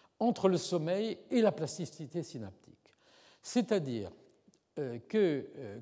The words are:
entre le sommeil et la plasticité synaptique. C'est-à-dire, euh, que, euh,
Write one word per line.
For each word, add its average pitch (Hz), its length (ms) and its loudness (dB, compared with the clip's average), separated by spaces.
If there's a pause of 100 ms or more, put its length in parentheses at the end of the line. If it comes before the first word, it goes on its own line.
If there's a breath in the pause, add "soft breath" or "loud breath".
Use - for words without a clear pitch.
(200 soft breath)
entre 220 280 4
le 185 80 6
sommeil 180 640 0 (120)
et 247 120 4
la 214 100 6
plasticité 160 720 -6
synaptique. - 720 -14 (480 soft breath)
C'est-à-dire, 139 720 0 (680)
euh, 120 180 -4 (120)
que, 165 480 2
euh, 113 240 -10